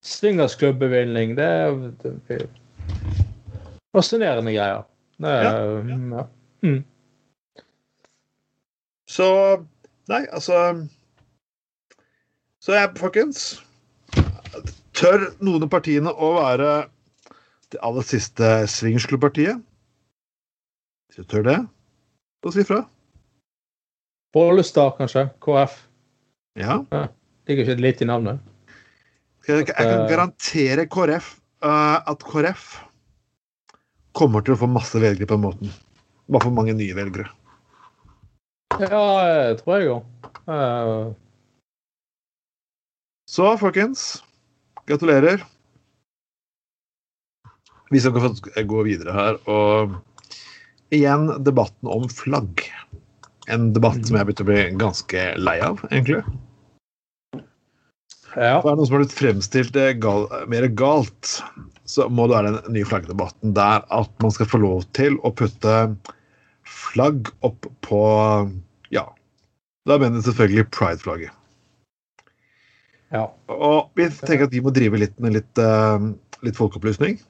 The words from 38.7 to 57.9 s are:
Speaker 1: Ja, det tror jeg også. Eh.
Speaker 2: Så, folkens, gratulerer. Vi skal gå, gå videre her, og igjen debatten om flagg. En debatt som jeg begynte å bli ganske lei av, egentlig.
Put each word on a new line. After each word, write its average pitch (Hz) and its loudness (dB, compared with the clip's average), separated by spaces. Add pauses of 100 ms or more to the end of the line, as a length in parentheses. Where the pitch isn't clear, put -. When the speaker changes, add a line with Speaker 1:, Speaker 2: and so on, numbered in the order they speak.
Speaker 1:
Ja, 202 0 (500)
det 113 -6
tror 180 0
jeg 160 0
også. - -12 (120)
Eh. 117 -4 (2250)
Speaker 2:
Så, 185 2 (100)
folkens, 202 -2 (840)
gratulerer. 151 4 (2500)
Vi 135 6
skal 127 2
gå, 120 0 (340)
gå 107 0
videre 90 -4
her, 104 0
og 104 2 (960)
igjen 151 4 (140)
debatten 127 0
om 120 -4
flagg. 123 -6 (840)
En 117 0
debatt 113 2
som 110 0
jeg 101 0
begynte 104 -4
å 95 0
bli 101 4 (100)
ganske 95 -4 (180)
lei 87 0
av, 208 -2
egentlig. 135 0 (2250)